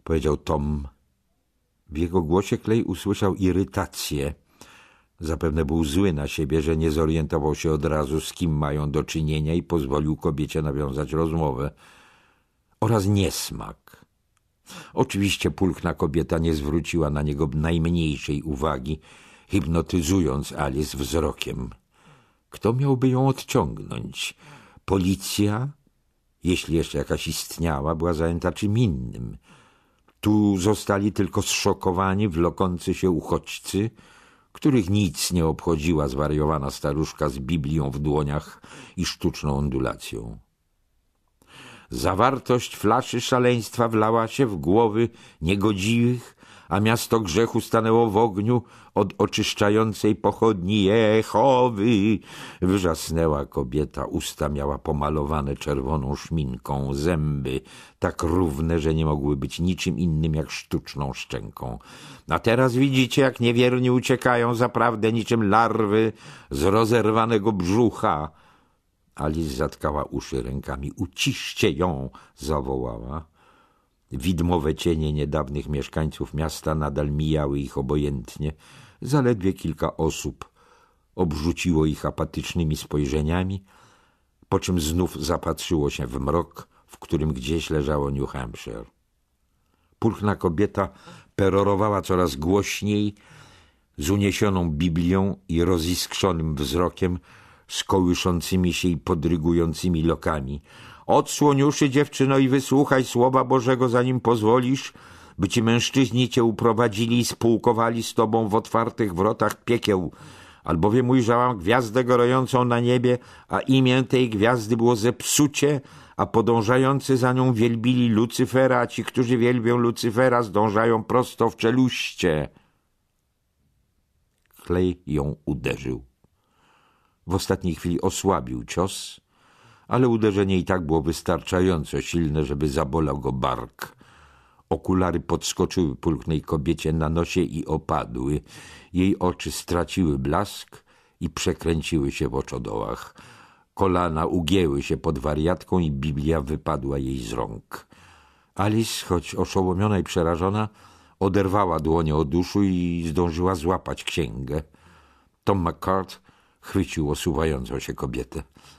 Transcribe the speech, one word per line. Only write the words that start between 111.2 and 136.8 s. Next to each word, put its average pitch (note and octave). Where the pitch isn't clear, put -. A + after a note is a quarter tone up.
gwiazdę A2+
gorącą B2
na A#2+
niebie, B2
a G2
imię C3
tej B2+
gwiazdy A2
było A#2
Zepsucie, C#3
a G2
podążający B2
za B2
nią B2+
wielbili A#2+
Lucyfera, B2
a A#2
ci, -
którzy B2
wielbią A#2+
Lucyfera, A#2+
zdążają A2
prosto A#2
w -
czeluście”. A2+
Clay F2+
ją D2
uderzył. B1+
W F2
ostatniej F2+
chwili E2+
osłabił C#2+
cios, -
ale B2
uderzenie G2+
i F2
tak F#2
było D#2
wystarczająco E2
silne, D#2
żeby C#2+
zabolał C#2+
go C2
bark. B1+
Okulary F2
podskoczyły E2+
pulchnej D2+
kobiecie D#2+